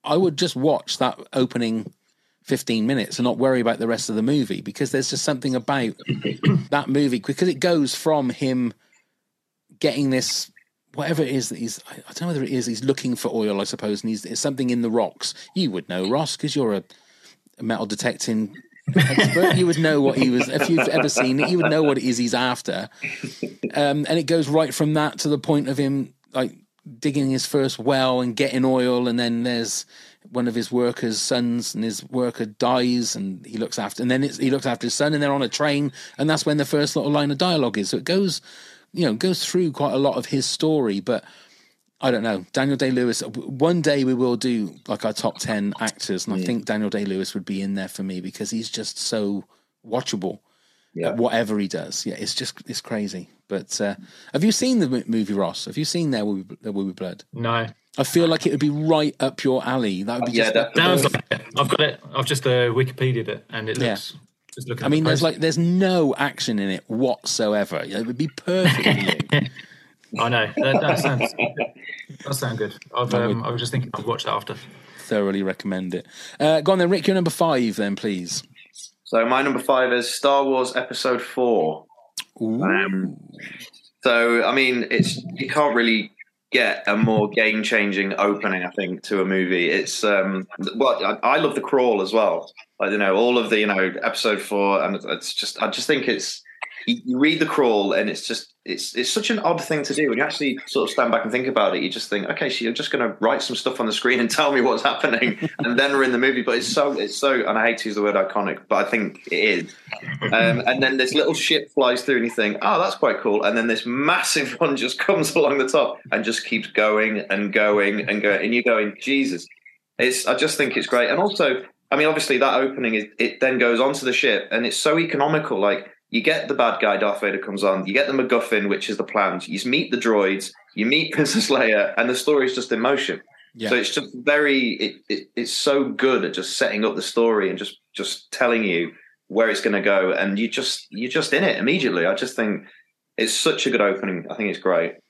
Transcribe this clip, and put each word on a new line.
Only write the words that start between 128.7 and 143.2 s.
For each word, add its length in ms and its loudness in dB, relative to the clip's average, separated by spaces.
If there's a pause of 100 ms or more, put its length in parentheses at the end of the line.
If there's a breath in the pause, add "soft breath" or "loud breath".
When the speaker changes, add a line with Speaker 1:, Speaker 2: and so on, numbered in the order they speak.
Speaker 2:
is 80 -4
the 60 -4
plans, 460 -2
you 100 -6 (100)
meet 220 -2
the 60 0
droids, 540 2 (240 soft breath)
you 100 0
meet 280 0
<laughs> 0 -
Princess 360 0
Leia, 480 2
and 120 2
the 60 0
story's 400 2
just 160 -4
in 80 0
motion. 420 0 (340 soft breath)
Speaker 1:
Yeah. 140 -6
Speaker 2:
So 60 4
it's 180 0
just 200 -4
very, 640 2
it, 200 -4 (140)
it, 260 -4
it's 160 -4
so 380 2
good 340 2
at 100 -4
just 240 -6
setting 280 0
up 100 0
the 60 -4
story 480 2
and 80 -4
just, 220 -12 (140)
just 380 -8
telling 320 2
you 280 0 (360 loud breath)
where 220 2
it's 120 -2
gonna 200 0
go, 300 2
and 260 0
you 100 0
just, 420 -6
you're 220 -8
just 220 -2
in 100 2
it 140 0
immediately. 480 0
I 100 2
just 200 -6
think 300 -2 (520 loud breath)
it's 160 -2